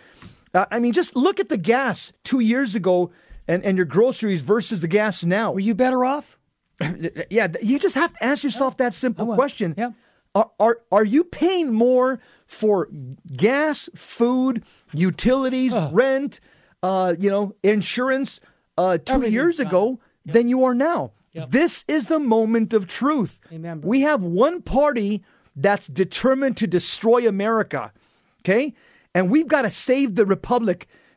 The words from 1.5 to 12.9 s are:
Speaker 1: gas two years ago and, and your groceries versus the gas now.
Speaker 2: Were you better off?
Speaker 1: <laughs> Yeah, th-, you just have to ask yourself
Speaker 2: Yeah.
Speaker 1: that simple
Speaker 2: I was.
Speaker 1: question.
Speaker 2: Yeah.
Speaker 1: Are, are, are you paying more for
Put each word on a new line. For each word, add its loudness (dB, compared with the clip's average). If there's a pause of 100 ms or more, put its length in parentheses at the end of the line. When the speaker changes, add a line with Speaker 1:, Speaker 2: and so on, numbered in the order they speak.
Speaker 1:
gas -2 (140)
two 0
years 2
ago 0 (360)
and, -2
and 0
your 2
groceries 0
versus -2
the -4
gas 0
now. 0
Speaker 2:
Were -4
you 0
better 0
off? -6 (440)
Speaker 1:
<laughs> -8
Yeah, 0
th-, -6
you 2
just -2
have 0
to -10
ask -2
yourself -2
Speaker 2:
Yeah. 2
Speaker 1:
that -2
simple -4
Speaker 2:
I -4
was. -2
Speaker 1:
question. -2
Speaker 2:
Yeah. -6 (440)
Speaker 1:
Are, 2 (100)
are, 2 (120)
are 4
you 2
paying 0
more 2 (280)
for 0 (460)